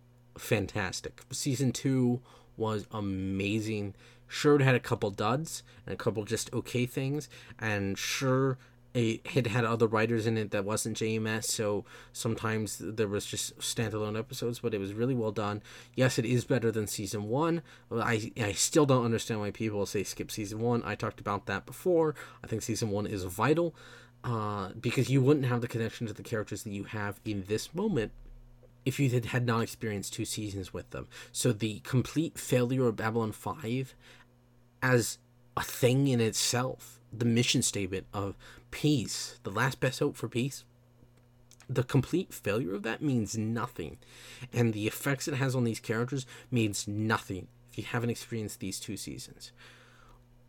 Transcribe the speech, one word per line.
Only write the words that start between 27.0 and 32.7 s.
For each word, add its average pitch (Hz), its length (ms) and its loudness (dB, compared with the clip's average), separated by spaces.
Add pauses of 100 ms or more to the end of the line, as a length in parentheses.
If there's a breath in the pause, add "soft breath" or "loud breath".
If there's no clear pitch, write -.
in 101 220 -2
this 107 260 -2
moment 165 380 0 (720)
if - 140 0
you 139 100 4
had, 120 160 2
had 123 200 0
not 117 160 4
experienced 104 520 -4
two 110 120 -4
seasons 98 480 -6
with - 180 -10
them. 127 160 -8 (240 loud breath)
So - 200 4
the 107 280 -2
complete - 580 0
failure 127 500 2